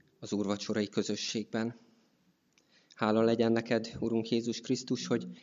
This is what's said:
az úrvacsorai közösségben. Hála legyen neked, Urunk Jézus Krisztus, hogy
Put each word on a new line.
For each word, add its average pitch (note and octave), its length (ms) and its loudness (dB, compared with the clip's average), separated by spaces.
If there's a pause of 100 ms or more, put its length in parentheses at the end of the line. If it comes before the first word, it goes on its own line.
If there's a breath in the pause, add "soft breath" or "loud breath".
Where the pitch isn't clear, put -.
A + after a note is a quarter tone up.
(200)
az - 140 -8
úrvacsorai G#2 560 0
közösségben. A2 840 -4 (1200 soft breath)
Hála A2 260 4
legyen A#2 300 4
neked, A2+ 480 0
Urunk A2+ 300 0
Jézus A#2 320 0
Krisztus, - 460 -2
hogy A#2+ 200 0 (160 loud breath)